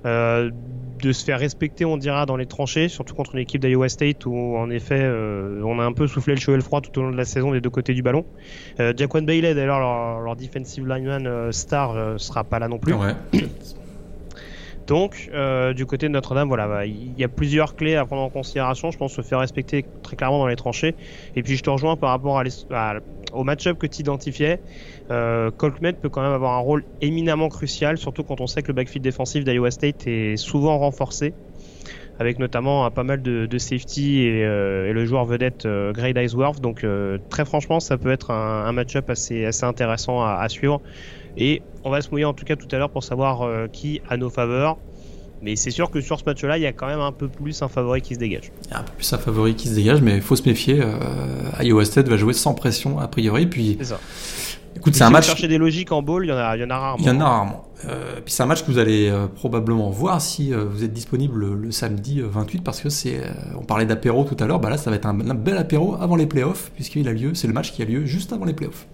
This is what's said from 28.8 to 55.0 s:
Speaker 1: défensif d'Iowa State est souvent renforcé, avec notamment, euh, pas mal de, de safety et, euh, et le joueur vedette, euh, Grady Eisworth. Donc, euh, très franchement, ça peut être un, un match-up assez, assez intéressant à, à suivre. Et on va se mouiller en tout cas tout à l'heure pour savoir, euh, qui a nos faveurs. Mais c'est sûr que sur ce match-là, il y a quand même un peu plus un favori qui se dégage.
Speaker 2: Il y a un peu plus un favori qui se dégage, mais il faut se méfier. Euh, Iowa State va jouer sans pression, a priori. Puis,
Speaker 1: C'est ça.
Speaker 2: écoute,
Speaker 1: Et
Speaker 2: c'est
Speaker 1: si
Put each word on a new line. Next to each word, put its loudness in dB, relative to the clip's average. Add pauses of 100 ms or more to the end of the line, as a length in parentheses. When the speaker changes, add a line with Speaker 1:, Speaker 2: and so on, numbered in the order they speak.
Speaker 1:
défensif -2
d'Iowa 2
State -2
est 0
souvent 2
renforcé, 0 (840)
avec 0
notamment, 2
euh, 2
pas -2
mal -2
de, 0
de -2
safety 0
et, 4
euh, 2
et 0
le 2
joueur 2
vedette, -2
euh, 0
Grady 0
Eisworth. 0
Donc, -4
euh, 0 (140)
très -2
franchement, 0
ça 0
peut 0
être -2
un, 0
un 2
match-up -2
assez, -2
assez -2
intéressant 0
à, 2
à 0
suivre. 0 (580)
Et 2 (220)
on -4
va 2
se -6
mouiller 0
en 0
tout -10
cas 0
tout -14
à 0
l'heure 0
pour -6
savoir, 0
euh, -2
qui -6
a 0
nos -2
faveurs. 0 (640)
Mais -2
c'est -2
sûr 0
que -2
sur -2
ce -12
match-là, 0
il 0
y 2
a 0
quand -8
même -2
un 0
peu -6
plus -6
un 0
favori 0
qui -6
se -10
dégage. -4 (140)
Speaker 2:
Il -12
y -8
a -4
un -6
peu -10
plus -2
un 0
favori 4
qui -4
se 0
dégage, 8
mais 8
il 4
faut 4
se 2
méfier. 4
Euh, -2
Iowa 8
State 6
va 6
jouer 4
sans 2
pression, 0
a -2
priori. 4
Puis, 2
Speaker 1:
C'est -4
ça. -6 (800)
Speaker 2:
écoute, 6
Speaker 1:
Et -
Speaker 2:
c'est 4
Speaker 1:
si 10